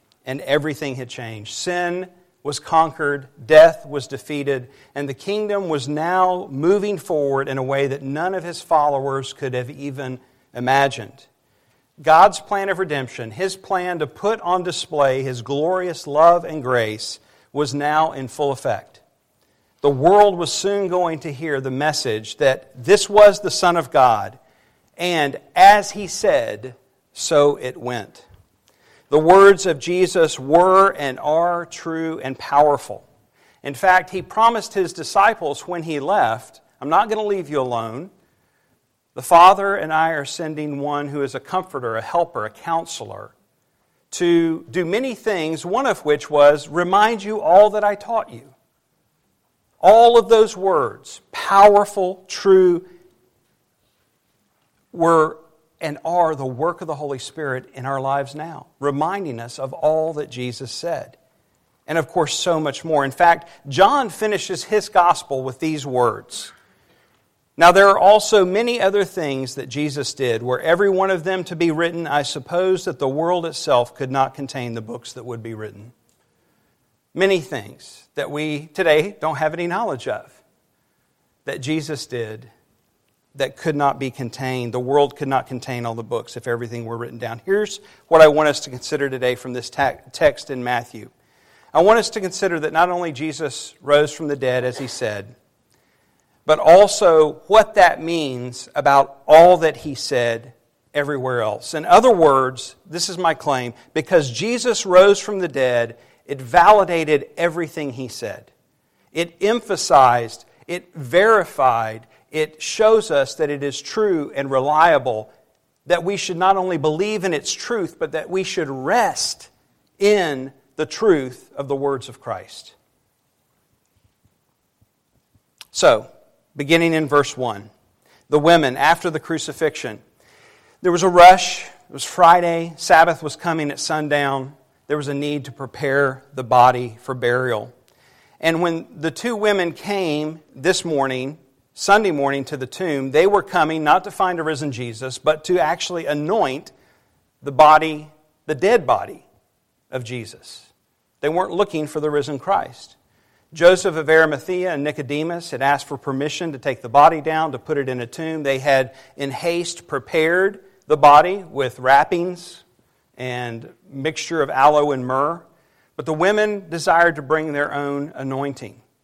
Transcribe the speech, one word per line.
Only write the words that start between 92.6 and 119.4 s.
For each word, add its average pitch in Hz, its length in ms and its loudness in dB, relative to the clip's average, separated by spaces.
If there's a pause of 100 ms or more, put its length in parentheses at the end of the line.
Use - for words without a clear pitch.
not 175 180 2
only 175 200 -6
Jesus 147 680 -10
rose 147 300 2
from 160 160 -10
the 143 80 -4
dead, 127 280 -2
as 123 140 -6
he 139 80 -10
said, 107 500 -10 (1080)
but 151 140 4
also 165 880 6
what 214 260 4
that 180 300 4
means 131 720 -8
about 139 420 2 (100)
all 170 300 10
that 160 200 0
he 143 180 -12
said 120 580 -4 (400)
everywhere 131 480 -2
else. 107 320 -6
In 156 120 -6
other 220 260 6
words, 135 640 2 (100)
this 165 240 -8
is 175 80 -12
my 175 160 0
claim, 127 400 -4 (220)
because 156 340 0
Jesus 220 560 -4
rose 196 340 6
from 208 200 -8
the 185 80 -4
dead, 123 500 -2 (280)
it 135 160 -10
validated 165 960 4
everything 160 560 -4
he 127 140 -12
said. - 440 -14 (600)
It 170 300 -6
emphasized, 143 1040 2 (220)
it 175 280 -12
verified, 135 1120 0 (240)
it 156 300 -6
shows 220 500 2
us 139 240 0
that 151 140 -4
it 143 140 -6
is 139 180 -8
true 185 520 -2
and 139 160 -6
reliable, 135 800 2 (540)
that 170 180 0
we 196 140 -4
should 180 200 -8
not 190 200 2
only 185 200 -4
believe 170 460 -4
in 185 100 -2
its 139 180 -6
truth, - 480 -8
but 151 140 -8
that 156 160 -8
we 185 140 -4
should 165 260 -6
rest 156 800 -4 (500)